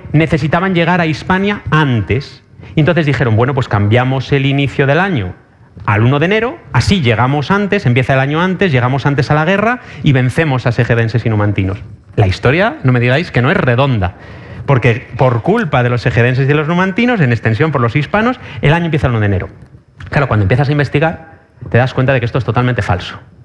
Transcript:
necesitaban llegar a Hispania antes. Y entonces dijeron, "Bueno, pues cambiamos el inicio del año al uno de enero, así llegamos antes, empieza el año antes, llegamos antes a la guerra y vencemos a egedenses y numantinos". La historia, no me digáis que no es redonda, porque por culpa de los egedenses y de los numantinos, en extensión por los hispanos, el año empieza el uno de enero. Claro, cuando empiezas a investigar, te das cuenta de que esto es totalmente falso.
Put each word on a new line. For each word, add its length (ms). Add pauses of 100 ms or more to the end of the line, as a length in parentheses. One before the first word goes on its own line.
(140)
necesitaban 600
llegar 280
a 40
Hispania 640
antes. 720 (360)
Y 40
entonces 240
dijeron, 320
"Bueno, 160
pues 160
cambiamos 640
el 120
inicio 400
del 140
año 340 (520)
al 180
uno 160
de 60
enero, 320 (160)
así 280
llegamos 500
antes, 340
empieza 300
el 40
año 220
antes, 300
llegamos 340
antes 260
a 40
la 100
guerra 340 (240)
y 80
vencemos 540
a 40
egedenses 560
y 40
numantinos". 480 (400)
La 100
historia, 560
no 80
me 80
digáis 320
que 100
no 100
es 40
redonda, 600 (500)
porque 500
por 260
culpa 420
de 60
los 160
egedenses 400
y 20
de 80
los 120
numantinos, 540
en 100
extensión 400
por 80
los 160
hispanos, 440 (220)
el 120
año 120
empieza 220
el 40
uno 100
de 60
enero. 200 (600)
Claro, 180
cuando 160
empiezas 240
a 40
investigar, 640 (340)
te 80
das 160
cuenta 200
de 60
que 60
esto 140
es 60
totalmente 360
falso. 380 (240)